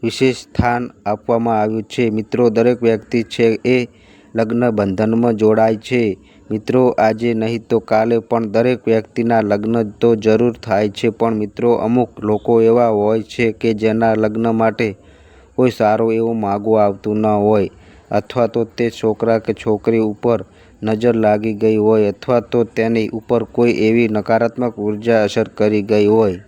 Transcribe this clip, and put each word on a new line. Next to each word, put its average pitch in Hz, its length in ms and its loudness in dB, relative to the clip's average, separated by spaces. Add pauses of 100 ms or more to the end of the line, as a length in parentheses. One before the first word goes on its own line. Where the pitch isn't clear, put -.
વિશેષ 120 340 0
સ્થાન 120 540 -2 (160)
આપવામાં 113 540 0
આવ્યું 110 220 -2
છે. 113 280 -2
મિત્રો, 110 400 0
દરેક 117 320 0
વ્યક્તિ 113 400 0
છે 113 420 0
એ 123 240 0 (460)
લગ્ન 117 360 0
બંધનમાં 110 640 0
જોડાય 110 420 2
છે. 110 400 -2 (340)
મિત્રો, 123 380 0
આજે 110 460 0
નહીં 110 340 -4
તો 117 100 2
કાલે 113 400 0
પણ 113 280 -4
દરેક 113 400 0
વ્યક્તિના 113 540 0
લગ્ન 107 500 -2
તો 117 260 2
જરૂર 110 360 2
થાય 107 360 -2
છે, 107 200 -2
પણ 113 260 -2
મિત્રો, 107 380 -2
અમુક 117 380 0 (100)
લોકો 107 420 0
એવા 117 260 4
હોય 107 340 0
છે 113 300 -4
કે 113 220 -2
જેના 110 400 0
લગ્ન 110 360 0
માટે 113 460 -2 (580)
કોઈ 127 160 2
સારું 113 440 0
એવું 113 260 -2
માગું 104 440 0
આવતું 101 320 -2
ન 107 100 0
હોય, 104 440 2 (400)
અથવા 113 360 -2
તો 117 180 -2
તે 117 260 -4
છોકરા 113 480 -2
કે 110 140 -4
છોકરી 113 460 -2
ઉપર 110 460 -2 (380)
નજર 110 320 0
લાગી 107 400 0
ગઈ 110 220 0
હોય, 107 320 2
અથવા 120 320 -2
તો 117 240 -2
તેની 113 440 -2
ઉપર 113 360 -4
કોઈ 120 260 0
એવી 113 380 2
નકારાત્મક 113 680 -2
ઉર્જા 107 460 0
અસર 107 240 -2
કરી 107 340 -2
ગઈ 104 240 2
હોય 104 420 2